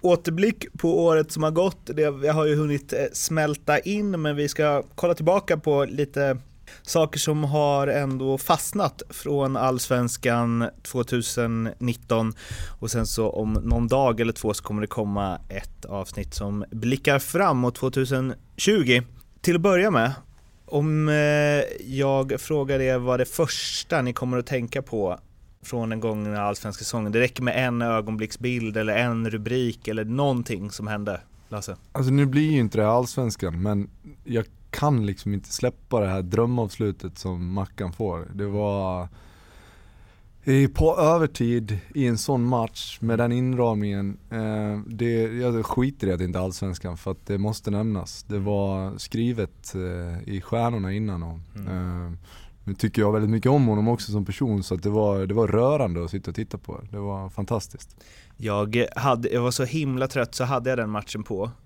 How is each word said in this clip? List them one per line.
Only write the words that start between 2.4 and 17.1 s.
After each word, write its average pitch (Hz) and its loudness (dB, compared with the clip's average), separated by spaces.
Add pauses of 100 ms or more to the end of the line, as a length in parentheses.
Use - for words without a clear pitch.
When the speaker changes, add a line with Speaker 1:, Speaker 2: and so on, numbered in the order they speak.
Speaker 1:
ju 151 4
hunnit, 147 0
eh, 113 -2 (140)
smälta 151 0
in, 196 -2
men 147 0
vi 147 0
ska 147 2 (120)
kolla 175 2
tillbaka 175 2
på 143 2
lite 139 0 (440)
saker 156 0
som 151 0
har 143 2
ändå 135 0
fastnat - 0
från 139 -2
Allsvenskan 120 0 (140)
tvåtusen 117 -2 (100)
nitton. 113 0 (460)
Och 110 -6
sen 113 0
så 110 0
om 107 -2
någon 117 2
dag 127 4
eller 117 2
två 107 -2
så - -8
kommer 104 -4
det 107 -2
komma 101 -2 (100)
ett - -10
avsnitt 98 -8
som 101 -4
blickar 135 2